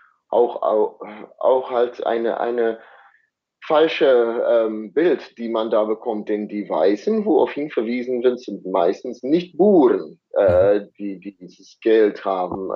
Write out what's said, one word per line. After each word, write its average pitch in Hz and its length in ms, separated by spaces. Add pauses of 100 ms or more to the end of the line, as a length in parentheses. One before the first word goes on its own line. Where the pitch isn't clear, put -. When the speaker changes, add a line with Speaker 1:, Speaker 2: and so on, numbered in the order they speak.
(300)
Speaker 1:
auch, 120 320
au-, 107 360 (400)
auch 127 320
halt 120 360
eine, 117 340
eine 113 380 (880)
falsche, 135 840
ähm, 110 460
Bild, 165 420
die 113 140
man 113 200
da 110 140
bekommt, 107 460
denn 104 180
die 101 220
Weißen, 139 560
wo 156 140
auf 120 160
ihn 147 140
verwiesen 123 520
wird, 123 180
sind 98 240
meistens 95 580
nicht 156 360
Buren, 123 600 (140)
äh, 98 460
Speaker 2:
Mhm. 101 180
Speaker 1:
die, 98 240
die 98 160
dieses - 460
Geld 110 420
haben. 92 520